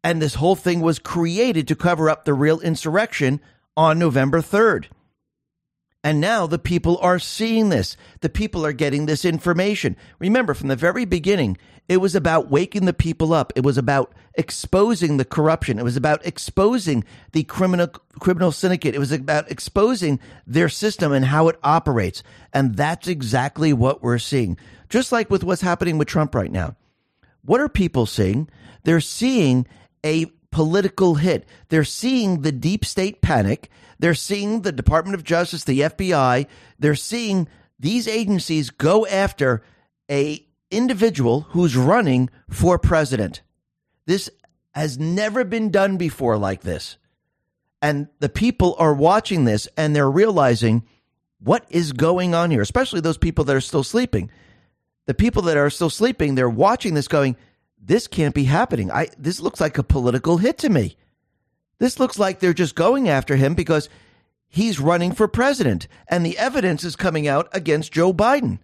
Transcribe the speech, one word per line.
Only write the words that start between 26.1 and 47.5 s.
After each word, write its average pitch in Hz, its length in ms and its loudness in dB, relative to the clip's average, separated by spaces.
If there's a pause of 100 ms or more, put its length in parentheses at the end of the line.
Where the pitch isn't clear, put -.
right 101 200 -2
now. 87 240 -6 (640)
What 220 180 2
are 294 80 0
people 160 380 0
seeing? 107 420 -2 (360)
They're 165 160 2
seeing 156 680 0 (400)
a 160 200 -2 (260)
political 175 640 2
hit. 156 280 0 (260)
They're 160 140 2
seeing 214 580 -2
the 151 100 0
deep 147 320 -2
state 196 360 -4
panic. 110 480 0 (300)
They're 170 160 2
seeing 202 480 -4
the 185 80 -2
Department 160 460 0
of 160 80 -10
Justice, 170 400 -2
the 135 180 0
F 156 140 -2
B 180 180 -2
I. 127 320 2 (320)
They're 147 160 2
seeing 202 540 -4 (320)
these 214 260 -2
agencies 190 640 -2
go 202 360 2
after 185 560 0 (460)
a 143 380 -2 (240)
individual 185 800 0
who's 170 260 0
running 131 540 2 (180)
for 175 300 2
president. 135 640 0 (640)
This 190 240 -2 (420)
has 143 260 -6
never 208 440 -2
been 214 280 -4
done 196 260 2
before 139 420 -2
like 95 220 -4
this. - 360 -10 (840)